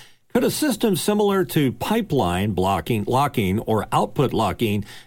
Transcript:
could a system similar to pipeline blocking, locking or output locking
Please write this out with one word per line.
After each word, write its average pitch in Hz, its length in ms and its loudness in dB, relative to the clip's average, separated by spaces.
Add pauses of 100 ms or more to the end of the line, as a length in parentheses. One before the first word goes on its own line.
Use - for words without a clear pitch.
(320)
could 247 120 2
a 226 80 2
system 240 420 0
similar 202 520 2
to 139 260 0
pipeline 110 800 0
blocking, 95 520 0
locking 113 560 0
or 110 300 0
output 147 420 0
locking 101 520 -2 (220)